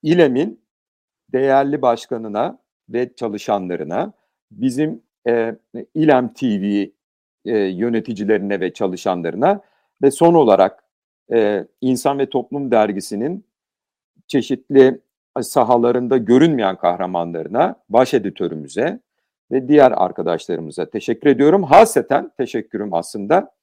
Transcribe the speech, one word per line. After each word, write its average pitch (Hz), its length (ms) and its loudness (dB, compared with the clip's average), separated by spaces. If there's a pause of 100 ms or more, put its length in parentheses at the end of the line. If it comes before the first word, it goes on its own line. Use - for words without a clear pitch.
İLEM'in 156 580 2 (720)
değerli 139 480 0
başkanına 113 760 -4 (300)
ve 123 260 -6
çalışanlarına, 101 960 -6 (380)
bizim, 131 500 -4 (260)
e, 113 280 -2 (380)
İLEM 131 400 2
T 104 280 -4
V, 101 300 -2 (540)
e, 110 120 -2
yöneticilerine 101 1000 -2
ve 90 140 -4
çalışanlarına 95 880 -2 (400)
ve 139 100 4
son 170 220 4
olarak, 104 500 4 (500)
e, 104 340 0 (140)
İnsan 131 380 -2
ve 135 100 -2
Toplum 135 420 -6
dergisinin 110 760 -2 (840)
çeşitli 135 760 2 (400)
sahalarında 120 760 0
görünmeyen 120 580 2
kahramanlarına, 87 1000 -4 (140)
baş 123 240 2
editörümüze 95 840 -4 (520)
ve 127 160 -2
diğer 143 240 6
arkadaşlarımıza 85 1000 -4
teşekkür 113 400 -2
ediyorum. 147 340 4
Hasreten 156 720 4
teşekkürüm 107 560 -6
aslında 104 580 -2 (120)